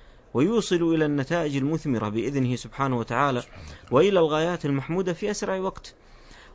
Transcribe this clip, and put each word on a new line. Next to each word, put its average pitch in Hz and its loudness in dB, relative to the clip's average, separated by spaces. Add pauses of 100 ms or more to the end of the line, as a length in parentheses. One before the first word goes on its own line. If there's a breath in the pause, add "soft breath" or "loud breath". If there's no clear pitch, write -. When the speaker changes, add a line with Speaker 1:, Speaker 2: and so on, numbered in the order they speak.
(340 soft breath)
Speaker 1:
ويوصل 170 2
إلى 156 4
النتائج 147 0
المثمرة 135 0
بإذنه 123 -2
سبحانه 127 -4
وتعالى 123 0
Speaker 2:
سبحانه - -16
وتعالى. - -18
Speaker 1:
وإلى 185 4
الغايات 160 2
المحمودة 156 -2
في 202 -4
أسرع 196 -4
وقت. - -8 (600 loud breath)